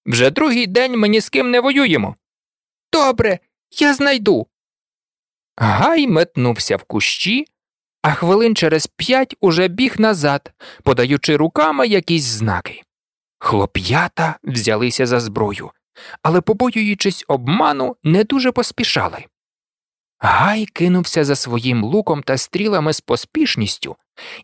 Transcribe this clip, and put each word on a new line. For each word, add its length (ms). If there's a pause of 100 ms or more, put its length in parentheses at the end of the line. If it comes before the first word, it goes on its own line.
Вже 240
другий 360
день 320
ми 100
ні 120
з 80
ким 220
не 100
воюємо». 560 (760)
«Добре, 460 (320)
я 240
знайду». 520 (1120)
Гай 500
метнувся 680
в 60
кущі, 640 (560)
а 100
хвилин 440
через 300
п'ять 540
уже 280
біг 320
назад, 520 (300)
подаючи 540
руками 520
якісь 360
знаки. 580 (560)
Хлоп'ята 1040
взялися 640
за 140
зброю, 500 (520)
але, 180
побоюючись 880
обману, 760
не 220
дуже 280
поспішали. 720 (920)
Гай 480
кинувся 580
за 120
своїм 480
луком 380
та 140
стрілами 560
з 80
поспішністю, 960 (480)